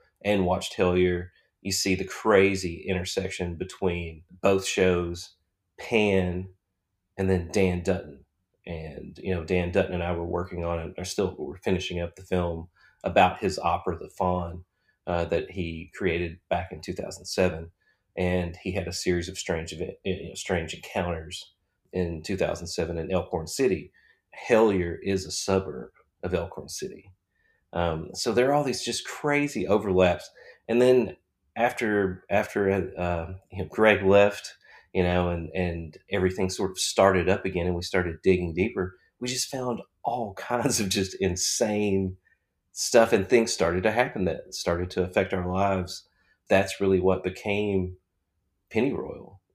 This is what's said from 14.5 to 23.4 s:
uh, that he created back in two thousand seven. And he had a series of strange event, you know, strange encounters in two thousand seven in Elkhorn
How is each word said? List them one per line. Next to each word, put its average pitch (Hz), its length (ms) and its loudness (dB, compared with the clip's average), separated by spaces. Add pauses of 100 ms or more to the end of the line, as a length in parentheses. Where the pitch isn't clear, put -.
uh, 87 200 0
that 82 260 -2
he 82 440 -6
created 87 440 -2 (100)
back 90 220 -2
in 82 100 -12
two 90 120 -10
thousand - 320 -10
seven. 85 460 -2 (440)
And 90 400 0
he 92 180 -6
had 92 140 -4
a 87 60 -8
series 87 360 -2
of 82 80 -12
strange 82 340 -6
event, 82 220 -8 (100)
you 85 260 -6
know, - 60 -14
strange 82 380 -4
encounters 87 800 -8 (400)
in 85 300 -4
two 95 140 -4
thousand 85 300 -2
seven 85 300 -4
in 80 140 -6
Elkhorn 85 360 -2